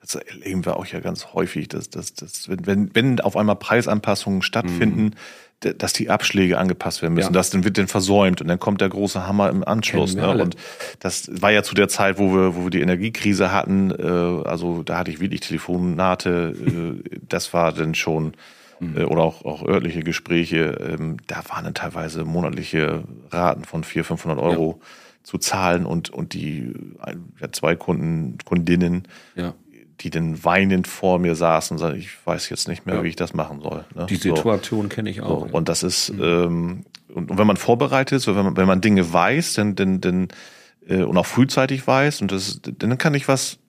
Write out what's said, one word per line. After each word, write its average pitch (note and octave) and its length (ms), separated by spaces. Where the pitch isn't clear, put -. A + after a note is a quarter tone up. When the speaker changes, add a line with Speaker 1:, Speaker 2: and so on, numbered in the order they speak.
Speaker 1:
das - 140
erleben F#2 500
wir F2 120
auch F#2 100
ja E2+ 140
ganz F2 340
häufig, F2+ 320
dass, - 240
dass, - 240
dass - 340
wenn, F2+ 180
wenn, G2 280
wenn B2 260
auf - 160
einmal G#2 200
Preisanpassungen G#2 880
stattfinden, G#2 640
Speaker 2:
Mhm. G#2+ 80
Speaker 1:
d-, F#2 100
dass - 180
die - 160
Abschläge F#2+ 500
angepasst F2+ 440
werden E2+ 120
müssen, E2+ 180
Speaker 2:
Ja. F#2 80
Speaker 1:
das, F2+ 100
dann F#2 140
wird G2+ 140
dann F#2 100
versäumt G2 520
und D2 60
dann F2 140
kommt G2+ 200
der G2 100
große G2 360
Hammer G2+ 220
im F2+ 160
Anschluss, F2 460
Speaker 2:
Kennen G2 120
wir - 40
Speaker 1:
ne? - 80
Speaker 2:
alle. A2 100
Speaker 1:
Und F2 120
das - 280
war G2+ 80
ja G#2 140
zu - 100
der G2 140
Zeit, G2 300
wo G2 140
wir, F#2+ 220
wo F2+ 100
wir F2+ 60
die F2 120
Energiekrise F#2+ 680
hatten, G2 400
äh, - 140
also E2+ 380
da E2+ 140
hatte F2 120
ich D2+ 80
wirklich F2 220
Telefonate, F2+ 1120
äh, - 120
Speaker 2:
<laughs> - 60
Speaker 1:
das - 240
war E2+ 200
dann D#2+ 240
schon, D#2 380
Speaker 2:
Mhm. E2+ 160
Speaker 1:
äh, E2+ 80
oder E2 180
auch, E2 220
auch D#2 200
örtliche E2+ 380
Gespräche, E2 960
ähm, D#2+ 200
da E2 200
waren - 140
dann D#2+ 120
teilweise E2 500
monatliche D#2 800
Raten E2 340
von D#2+ 200
vier, - 180
fünfhundert D#2+ 380
Euro E2 400
Speaker 2:
Ja. - 60
Speaker 1:
zu - 160
zahlen F2+ 480
und, E2 240
und - 220
die, D2 400
äh, - 80
ja, D2+ 120
zwei D#2+ 240
Kunden, D#2+ 680
Kundinnen, F2 600
Speaker 2:
Ja. F2 180
Speaker 1:
die - 100
dann E2 340
weinend F#2 440
vor F2+ 320
mir E2+ 160
saßen E2 400
und - 20
sagten, D#2+ 220
"Ich F#2+ 100
weiß D#2+ 240
jetzt - 180
nicht - 180
mehr, F2+ 120
Speaker 2:
Ja. E2+ 80
Speaker 1:
wie E2+ 60
ich D#2+ 60
das E2+ 160
machen D#2 280
soll", D#2 240
ne? E2+ 160
Speaker 2:
Die F#2+ 60
Speaker 1:
So. E2+ 180
Speaker 2:
Situation G2+ 540
kenn G#2+ 180
ich G2 160
auch, - 200
Speaker 1:
So, - 40
Speaker 2:
ja. - 60
Speaker 1:
und E2 160
das E2+ 160
ist, F#2 280
Speaker 2:
Mhm. G2 80
Speaker 1:
ähm, E2+ 640
und, E2 160
und F#2 80
wenn G#2+ 80
man G2+ 100
vorbereitet C3 600
ist, B2+ 100
und G2+ 80
wenn G2 100
man, F#2 120
wenn F#2 100
man F#2 140
Dinge F#2 320
weiß, G#2 420
dann, G#2 220
dann, F#2+ 240
dann, F2+ 280
äh, F#2 140
und D2 140
auch F2 100
frühzeitig C3 600
weiß, C3+ 360
und F#2+ 100
das, F#2+ 280
dann G#2 380
kann D3+ 160
ich C#3 140
was - 300